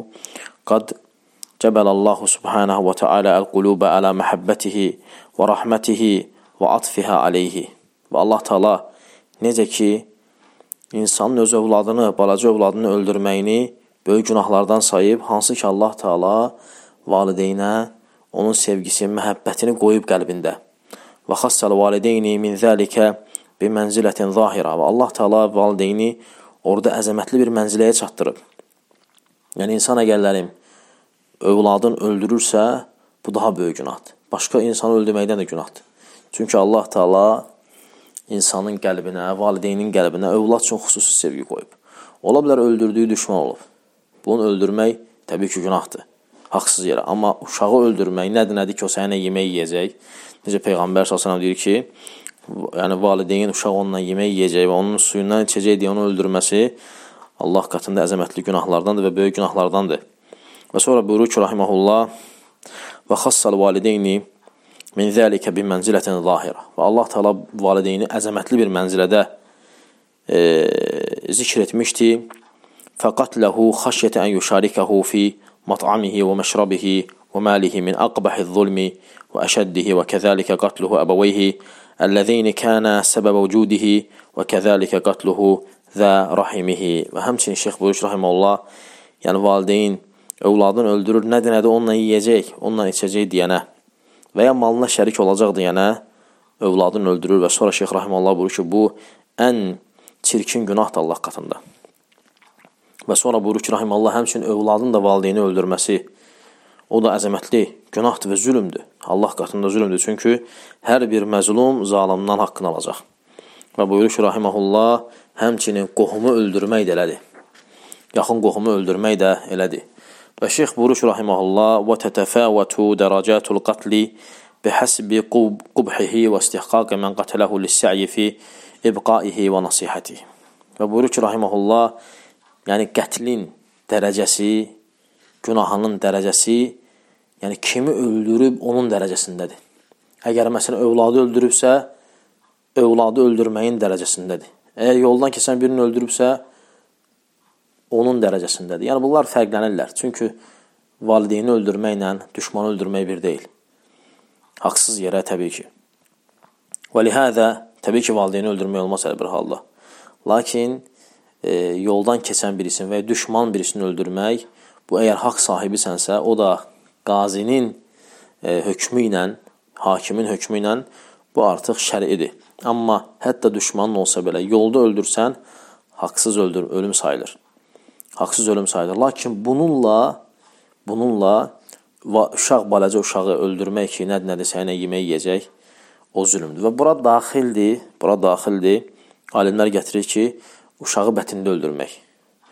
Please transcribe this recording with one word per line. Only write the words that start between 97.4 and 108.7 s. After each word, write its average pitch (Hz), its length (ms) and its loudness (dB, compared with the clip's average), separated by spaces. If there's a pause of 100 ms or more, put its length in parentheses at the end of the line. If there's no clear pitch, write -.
Və 87 80 0
sonra 101 200 2
Şeyx - 240 -4
rahiməhullah 95 420 0
buyurur 95 180 -4
ki, 92 160 -2
bu 107 100 4 (560)
ən 110 380 0 (460)
çirkin 113 440 -2
günahdır 101 360 0
Allah 80 200 -4
qatında. - 380 -10 (1500)
Və 98 80 -2
sonra 117 260 0
buyurur 110 220 -2
ki, - 100 -6
rahiməhullah, 107 420 0
həmçinin 117 320 -4
övladın 107 460 0
da 101 80 2
valideyni 98 420 2
öldürməsi, 92 560 0 (920)
o 113 120 2
da 104 140 2
əzəmətli 104 460 -2 (300)
günahdır 110 400 -2
və 98 40 -2
zülmdür. 113 480 -2 (220)